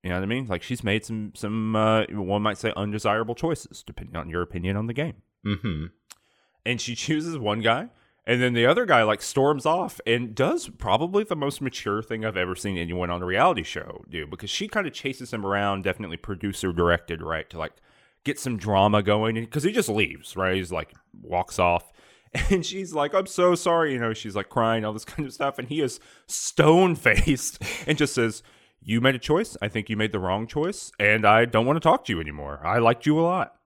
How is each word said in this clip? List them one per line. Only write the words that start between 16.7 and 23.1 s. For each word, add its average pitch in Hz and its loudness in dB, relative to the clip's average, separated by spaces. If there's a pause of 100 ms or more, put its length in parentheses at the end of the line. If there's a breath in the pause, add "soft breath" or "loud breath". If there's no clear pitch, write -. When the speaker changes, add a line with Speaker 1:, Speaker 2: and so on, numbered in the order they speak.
Speaker 1:
directed, 85 2
right, 80 -6
to, 82 -14
like, 80 -6 (520 soft breath)
get 139 -4
some 123 -6
drama 101 4
going, 107 0
and, 113 -6
'cause - -4
he 208 2
just 220 0
leaves, 101 -2
right? 92 0
He's, 90 -4
like, 78 -8 (260)
walks 87 -4
off, 87 2 (400 soft breath)
<laughs> - 0
and 180 4
she's 185 -8
like, 147 0